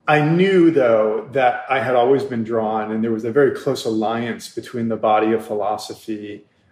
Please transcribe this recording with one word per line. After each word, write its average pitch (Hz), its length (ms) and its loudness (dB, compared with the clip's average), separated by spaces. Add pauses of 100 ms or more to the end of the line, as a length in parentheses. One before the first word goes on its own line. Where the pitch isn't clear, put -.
I 151 140 4
knew, 170 480 4
though, 110 640 2
that 123 380 0
I 135 120 0
had 123 140 -2
always 123 280 4
been 117 200 -4
drawn, 110 480 -2
and 110 120 -2
there 117 80 -2
was 110 120 -4
a 117 80 -4
very 135 200 4
close - 340 -4
alliance 113 640 -4
between 117 400 -8
the 110 80 -2
body 110 340 2
of 110 140 -2
philosophy 104 1000 -8 (260)